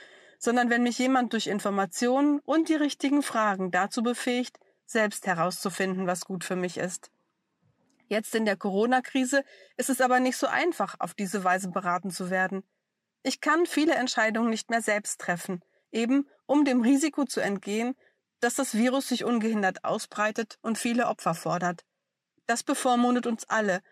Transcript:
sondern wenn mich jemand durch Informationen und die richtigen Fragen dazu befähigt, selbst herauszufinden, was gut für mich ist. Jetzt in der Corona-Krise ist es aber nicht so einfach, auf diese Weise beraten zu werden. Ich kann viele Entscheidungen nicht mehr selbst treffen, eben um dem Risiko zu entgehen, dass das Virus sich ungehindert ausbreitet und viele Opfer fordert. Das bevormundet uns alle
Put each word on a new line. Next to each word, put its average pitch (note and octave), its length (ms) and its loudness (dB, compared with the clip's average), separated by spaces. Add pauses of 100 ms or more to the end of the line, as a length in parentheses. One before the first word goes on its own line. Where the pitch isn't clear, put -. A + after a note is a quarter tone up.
(380)
sondern A#3+ 320 2
wenn A#3+ 120 4
mich A#3+ 160 0
jemand B3+ 340 2
durch A3 140 0
Informationen A#3+ 920 0
und D#4+ 280 2
die D#4+ 60 2
richtigen C#4+ 480 2
Fragen G3+ 480 0
dazu F#3+ 320 0
befähigt, B3 560 -2 (280)
selbst G#3+ 400 0
herauszufinden, F#3 800 -2
was F3+ 180 -2
gut F#3+ 200 -8
für F#3 120 -4
mich F3+ 220 -4
ist. - 320 -6 (1000)
Jetzt G#3+ 260 -2
in A3+ 100 0
der G3+ 120 2
Corona-Krise B3 880 0 (320)
ist B3 120 -2
es C4 140 0
aber B3+ 180 4
nicht B3+ 160 0
so - 100 -2
einfach, C#4 520 -2
auf F3+ 160 -6
diese G3 300 -4
Weise F#3 240 2
beraten F3+ 420 -2
zu F3+ 180 -6
werden. F#3+ 340 0 (600)
Ich - 180 -4
kann D#4 240 2
viele D#4 300 2
Entscheidungen A3+ 560 0
nicht A3 180 -4
mehr A3+ 140 0
selbst G#3 380 -4
treffen, F3+ 420 -6 (280)
eben A#3+ 380 2 (160)
um C#4+ 220 4
dem B3+ 160 4
Risiko C#4 420 2
zu - 160 -4
entgehen, G#3 540 -2 (460)
dass A#3+ 140 0
das - 200 -2
Virus B3+ 340 2
sich B3 160 -2
ungehindert G#3+ 600 0
ausbreitet G#3+ 760 -4
und A3+ 160 -2
viele A#3 300 0
Opfer - 280 -2
fordert. F3 500 -4 (640)
Das A#3 160 -2
bevormundet B3 640 2
uns A#3 220 -4
alle G3+ 320 0 (120)